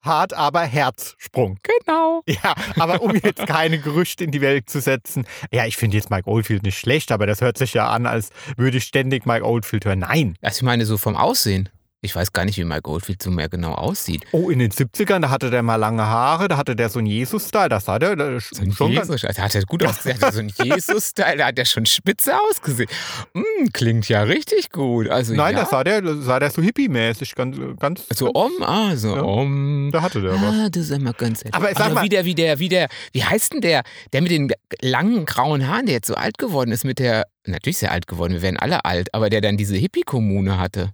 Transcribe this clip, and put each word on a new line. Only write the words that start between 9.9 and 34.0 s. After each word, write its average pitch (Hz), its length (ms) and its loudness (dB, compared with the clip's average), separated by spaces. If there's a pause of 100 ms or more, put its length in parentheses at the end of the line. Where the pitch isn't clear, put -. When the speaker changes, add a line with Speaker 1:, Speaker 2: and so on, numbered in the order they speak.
Speaker 1:
Nein. 98 440 0
Speaker 2:
Also 104 140 -4
ich - 60 -2
meine, 120 220 2
so 107 140 0
vom 107 180 -2
Aussehen. 98 520 2 (320)
Ich - 140 -8
weiß 87 180 -2
gar 90 120 0
nicht, 101 140 -2
wie 85 60 -2
Mike 78 220 -4
Oldfield 90 360 -6
so 92 80 -4
mehr 85 180 -2
genau 85 240 -4
aussieht. 107 580 -4
Speaker 1:
Oh, 175 200 0
in 127 80 2
den 117 100 4
siebzigern, 180 540 0
da 131 80 0
hatte 131 180 0
der 120 140 2
mal 113 140 2
lange 110 280 2
Haare, 135 420 2
da 175 80 0
hatte 135 200 0
der 113 140 0
so 123 100 -4
einen 110 80 0
Jesus-Style, 165 600 0
da 110 120 2
sah 101 180 -2
der, 180 180 2
der 143 260 -2
Speaker 2:
So - 200 -10
ein 95 120 0
Speaker 1:
schon 131 200 2
ganz 214 140 0
Speaker 2:
Jesus, 131 140 -2
der 101 220 -4
hatte 101 200 0
gut 170 200 -2
ausgesehen, 127 360 0
der 269 80 4
hatte 107 80 0
so 113 60 0
einen 104 140 -6
Speaker 1:
<laughs> - 80 -2
Speaker 2:
Jesus-Style, 190 720 0
da 139 100 2
hat 123 100 0
der 123 80 0
schon - 220 2
spitze - 520 2
ausgesehen. 151 480 0 (460)
Mm, 392 400 0
klingt 113 340 2
ja 107 140 4
richtig 302 480 0
gut. 120 400 0
Also, 117 240 0
Speaker 1:
Nein, 147 220 2
Speaker 2:
ja. 226 80 0
Speaker 1:
da - 40 0
sah 131 160 2
der, 202 200 0 (180)
sah 127 160 2
der 143 140 2
so 165 100 -2
hippie-mäßig, 147 720 0
ganz, 131 240 -4 (220)
ganz, 156 240 -2 (100)
Speaker 2:
So 247 180 0
Speaker 1:
ganz 254 40 -6
Speaker 2:
Om, 233 160 2 (120)
ah, 196 320 0
so 107 200 0
Speaker 1:
ja. 139 80 0
Speaker 2:
Om. 139 680 0
Speaker 1:
Da 160 120 2
hatte 190 180 -2
der 190 120 0
Speaker 2:
Ah, 196 60 2 (260)
Speaker 1:
was. 185 60 0
Speaker 2:
du 170 120 -2
sag 143 180 -2
mal 123 120 -2
ganz 113 300 -2
ehrlich. 110 120 -6
Speaker 1:
Aber 196 140 2
sag 196 180 2
Speaker 2:
Aber 156 80 0
Speaker 1:
mal 165 80 2
Speaker 2:
wie 202 60 0
der, 190 160 2
wie 180 100 0
der, 156 240 2
wie 180 100 -2
der, 170 180 2 (260)
wie 123 100 0
heißt - 300 0
denn 285 80 -4
der, 160 200 4 (320)